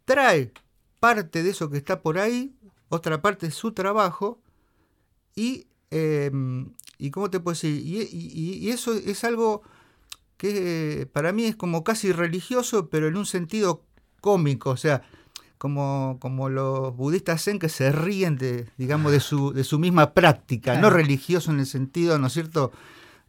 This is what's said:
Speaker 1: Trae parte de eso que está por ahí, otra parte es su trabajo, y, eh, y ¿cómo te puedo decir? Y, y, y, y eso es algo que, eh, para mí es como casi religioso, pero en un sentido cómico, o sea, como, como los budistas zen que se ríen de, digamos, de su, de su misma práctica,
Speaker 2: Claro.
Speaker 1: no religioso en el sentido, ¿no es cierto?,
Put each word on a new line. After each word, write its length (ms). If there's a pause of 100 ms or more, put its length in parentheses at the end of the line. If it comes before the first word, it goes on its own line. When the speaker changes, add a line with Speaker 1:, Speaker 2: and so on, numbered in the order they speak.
Speaker 1:
Trae 480 (480)
parte 420
de 80
eso 180
que 80
está 240
por 160
ahí, 380 (340)
otra 320
parte 260
es 80
su 180
trabajo, 640 (960)
y, 320 (240)
eh, 400 (640)
y 140
¿cómo 180
te 120
puedo 120
decir? 220 (100)
Y, 160
y, 60 (260)
y, 200 (120)
y 60
eso 240
es 280
algo 380 (760)
que, 640
eh, 40
para 280
mí 120
es 100
como 280
casi 300
religioso, 760
pero 180
en 100
un 100
sentido 560 (360)
cómico, 520
o 60
sea, 260 (560)
como, 600
como 300
los 460
budistas 480
zen 160
que 100
se 220
ríen 460
de, 300 (100)
digamos, 340
de 80
su, 340
de 100
su 160
misma 360
práctica, 580
Speaker 2:
Claro. 160
Speaker 1:
no 60
religioso 560
en 80
el 80
sentido, 500
¿no 100
es 60
cierto?, 380 (580)